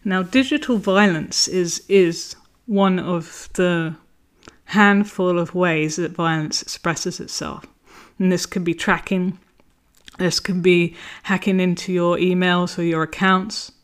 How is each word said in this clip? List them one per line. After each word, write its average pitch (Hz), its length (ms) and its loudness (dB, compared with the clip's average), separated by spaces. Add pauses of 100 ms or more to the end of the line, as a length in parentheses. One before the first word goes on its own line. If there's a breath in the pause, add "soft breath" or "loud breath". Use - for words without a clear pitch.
Now, 185 180 0
digital 262 540 0
violence 190 680 2
is, 175 420 -2
is 180 460 2 (300)
one 196 340 2
of - 540 -6
the 170 420 0 (680 loud breath)
handful 202 760 2
of 170 160 -4
ways 160 400 0
that 170 160 -4
violence 160 500 -2
expresses - 580 -6
itself. - 460 -10 (520 loud breath)
And 185 140 2
this 180 140 0
could - 180 -6
be 170 100 0
tracking, 180 640 -2 (800)
this 180 220 0
could 185 220 -4
be 175 340 4 (280 loud breath)
hacking 190 360 0
into 180 320 -2
your 175 260 2
emails 180 600 2
or 175 60 -2
your 165 200 0
accounts. 190 680 -2 (120)